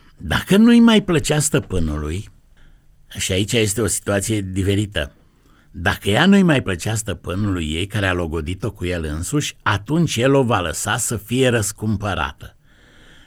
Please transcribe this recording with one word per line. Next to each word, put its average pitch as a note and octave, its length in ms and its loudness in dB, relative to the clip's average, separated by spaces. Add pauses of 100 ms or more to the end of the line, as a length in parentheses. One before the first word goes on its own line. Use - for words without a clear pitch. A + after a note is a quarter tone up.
(160)
Dacă A2+ 400 0
nu-i A#3 240 8
mai A3 220 6
plăcea D3+ 360 0
stăpânului, E2 920 -2 (880)
și F#2+ 160 -4
aici G2+ 200 0
este A2+ 280 0
o G#2 60 2
situație G2+ 540 -2
diferită, F#2+ 720 -2 (600)
dacă F2+ 380 -2
ea C3+ 160 4
nu-i G3 160 6
mai D3 200 4
plăcea G2 320 -4
stăpânului F2+ 800 -4
ei E2+ 140 -4
care G2 200 -4
a F#2 60 0
logodit-o F2 580 -4
cu - 140 -10
el F2 200 -4
însuși, E2 580 -4
atunci G#2+ 540 0
el C3+ 180 4
o C#3 80 4
va A2 180 0
lăsa F2 360 -4
să A#2 200 -4
fie B2+ 320 0
răscumpărată. G2+ 1080 -4 (720)